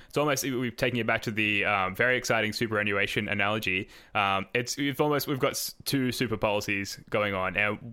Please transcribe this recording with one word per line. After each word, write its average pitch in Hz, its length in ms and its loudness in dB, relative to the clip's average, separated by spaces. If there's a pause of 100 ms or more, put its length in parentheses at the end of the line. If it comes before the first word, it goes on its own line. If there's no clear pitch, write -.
It's - 100 -2
almost, 143 260 0
we're 127 260 -2
taking 120 300 0
it 110 60 -2
back 113 160 2
to 123 80 -4
the, 104 340 2
um, 95 300 2
very 123 240 2
exciting 110 340 0
superannuation 104 760 0
analogy. 101 580 0 (260)
Um, 98 300 2 (100)
it's, 123 220 -2
we've 143 240 -2
almost, 143 260 2
we've 139 120 -2
got - 140 0
s-, - 220 -6 (120)
two 127 260 2
super 110 240 -2
policies 101 600 -2 (100)
going 104 240 0
on, 92 240 0
and 104 220 0 (140)